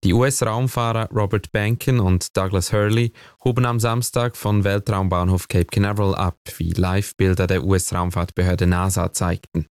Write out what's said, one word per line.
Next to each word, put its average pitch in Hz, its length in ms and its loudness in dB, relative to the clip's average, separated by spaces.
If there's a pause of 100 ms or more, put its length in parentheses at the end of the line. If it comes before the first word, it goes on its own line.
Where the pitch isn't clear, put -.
Die - 100 2
U-S-Raumfahrer 117 960 0
Robert 104 400 -2
Behnken 117 480 0
und 92 380 0
Douglas 95 340 0
Hurley 107 420 2 (300)
hoben 127 220 0
am 120 140 -2
Samstag 120 580 -2
von 104 260 0
Weltraumbahnhof 92 840 0
Cape 90 180 2
Canaveral 101 480 0
ab, 92 240 -2 (200)
wie 85 120 -4
Live-Bilder 92 800 0
der 90 160 0
U-S-Raumfahrtbehörde 90 1040 0
nasa 90 440 0
zeigten. 87 640 -4